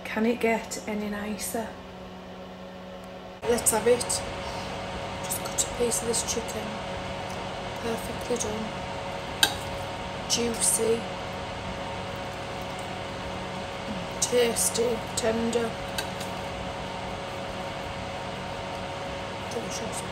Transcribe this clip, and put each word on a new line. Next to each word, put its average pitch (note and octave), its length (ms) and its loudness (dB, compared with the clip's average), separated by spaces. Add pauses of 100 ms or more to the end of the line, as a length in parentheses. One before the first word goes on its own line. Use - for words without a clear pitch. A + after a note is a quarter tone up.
Can A3 240 2
it A#3 120 4
get A3+ 480 4
any G#3 220 -2
nicer? G#3 580 -2 (1800)
Let's A#3+ 220 8
have A3 160 6
it. - 340 6 (1000)
Just - 160 0
cut - 240 0
a - 160 0
piece A#3 240 4
of A#3 40 0
this - 240 2
chicken. A3+ 300 0 (1200)
Perfectly - 560 0
done. G#3+ 280 0 (1600)
Juicy. A3+ 720 4 (3250)
Tasty, A#3 760 6 (200)
tender. A3+ 560 4 (3750)
Delicious. - 640 -2